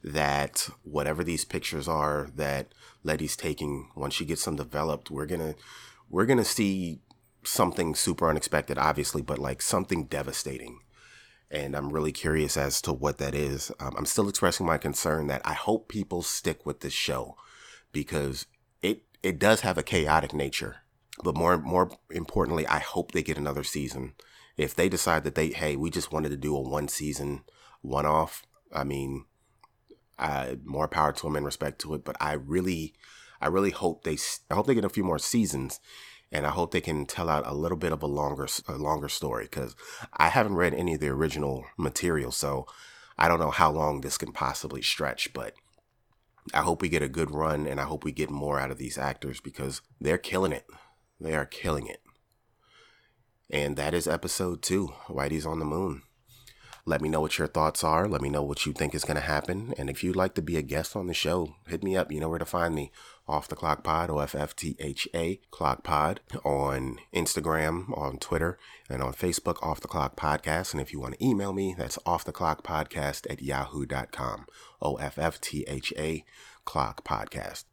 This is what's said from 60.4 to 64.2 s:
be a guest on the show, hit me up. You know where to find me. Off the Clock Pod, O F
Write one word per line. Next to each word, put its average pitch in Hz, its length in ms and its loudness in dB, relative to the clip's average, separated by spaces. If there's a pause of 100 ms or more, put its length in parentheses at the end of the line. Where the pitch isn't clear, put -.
be 80 160 0
a 76 40 2
guest 71 360 -4
on 92 100 -4
the 85 60 -4
show, 85 420 0 (120)
hit 85 140 -2
me 95 140 0
up. 90 160 2
You 76 80 -2
know 80 80 0
where 82 120 -2
to 80 60 -2
find 85 300 2
me. 71 160 -4 (340)
Off 76 220 -2
the 69 80 -6
Clock 78 300 0
Pod, 82 240 2
O 76 100 0
F 71 160 -2